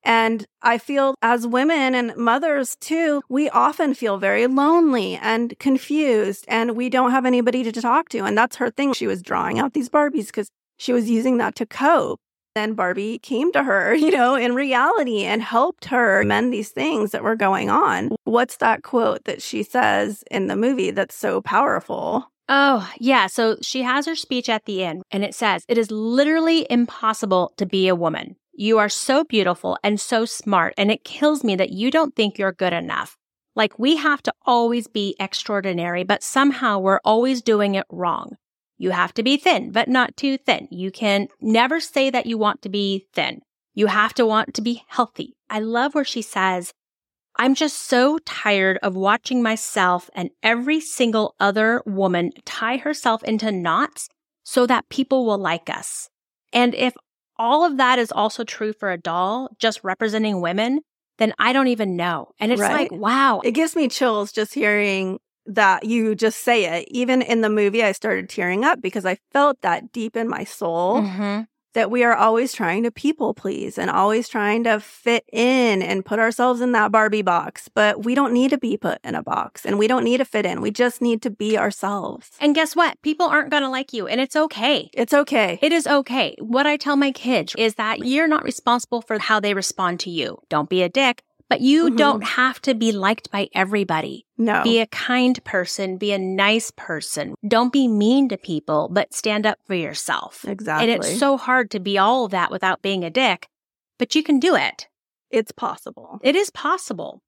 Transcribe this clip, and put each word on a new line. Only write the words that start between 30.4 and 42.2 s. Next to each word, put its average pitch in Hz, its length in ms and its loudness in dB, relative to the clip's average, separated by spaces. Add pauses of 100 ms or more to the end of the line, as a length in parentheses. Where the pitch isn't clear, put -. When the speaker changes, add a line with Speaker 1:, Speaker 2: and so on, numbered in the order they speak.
Speaker 2:
and 202 140 2
it - 140 -2
kills 302 400 0
me 202 120 2
that 185 140 0
you 214 200 -2
don't 320 260 2
think 208 220 0
you're 190 140 0
good 180 200 -2
enough. - 440 -6 (380)
Like, 220 240 0
we 277 180 2
have 294 280 0
to - 100 -2 (100)
always 233 440 2
be 202 320 -4
extraordinary, 180 840 -4
but 196 200 0
somehow 262 560 0
we're 190 240 2
always 240 380 2
doing 208 340 2
it 196 140 -4
wrong. 175 460 -6 (400)
You 185 140 -2
have 175 240 -2
to 226 80 -4
be 269 140 2
thin, 285 360 0
but 226 160 0
not 254 280 0
too 269 200 -2
thin. - 340 -2
You 185 200 -8
can 202 380 -2 (120)
never 254 400 2
say 269 300 0
that 240 160 -2